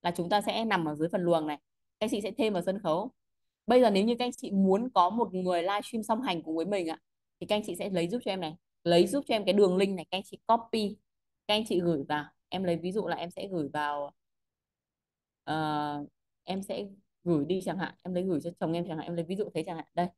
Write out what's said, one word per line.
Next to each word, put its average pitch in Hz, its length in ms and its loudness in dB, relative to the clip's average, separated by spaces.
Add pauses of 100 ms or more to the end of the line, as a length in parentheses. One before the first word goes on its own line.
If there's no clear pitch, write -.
Là 175 160 0
chúng 170 120 -2
ta 208 120 2
sẽ 214 240 -4
nằm 185 200 0
ở 151 100 -2
dưới 156 160 -2
phần 180 100 0
luồng 170 260 2
này. 147 100 -6 (420)
Các 214 60 0
anh - 40 -4
chị 214 120 -2
sẽ 202 160 -6
thêm 220 160 2
vào 175 120 0
sân 190 180 -2
khấu. 175 280 0 (560)
Bây 247 140 8
giờ 240 80 8
nếu 196 140 4
như 233 160 4
các 247 60 0
anh 247 60 -4
chị - 200 -10
muốn 196 420 4
có 180 160 6
một 208 240 0
người 180 300 0
livestream 208 400 -2
song 220 180 0
hành 175 220 -2
cùng 160 120 -4
với 165 100 0
mình 190 220 -2
ạ, 160 120 -6 (400)
thì 175 80 -10
các 208 80 0
anh 208 100 0
chị 175 140 -6
sẽ 180 100 -6
lấy 170 200 0
giúp 240 160 -2
cho 202 60 -2
em 190 100 -4
này. 160 140 -6 (280)
Lấy 170 240 6
giúp 269 200 0
cho 233 80 0
em 208 100 0
cái 180 80 4
đường 190 240 6
link 196 180 2
này, 165 160 -8
các 185 60 -4
anh 196 80 -6
chị - 120 -18 (100)
copy. 220 500 0 (500)
Các 208 60 2
anh 220 140 2
chị 185 140 2
gửi 165 280 2
vào. 147 160 -2 (240)
Em 185 140 -4
lấy 175 140 2
ví 175 140 -6
dụ 190 160 -2
là 165 80 -2
em 170 140 -8
sẽ 190 220 -10
gửi 156 220 -4
vào, 147 380 -4 (1300)
ờ, 147 600 -4 (380)
em 190 200 -6
sẽ 202 220 -6 (380)
gửi 156 220 2
đi 185 200 0
chẳng 175 120 -4
hạn. 170 260 -6
Em 185 100 -8
lấy 180 100 -2
gửi 180 200 0
cho 170 60 -6 (100)
chồng 165 140 0
em 170 140 -2
chẳng 160 100 -6
hạn. 147 100 -8
Em 175 80 -6
lấy 170 100 -4
ví 185 100 -6
dụ 208 180 -4
thế - 120 -4
chẳng 175 100 -8
hạn. 160 180 -12
Đây. 175 140 0 (100)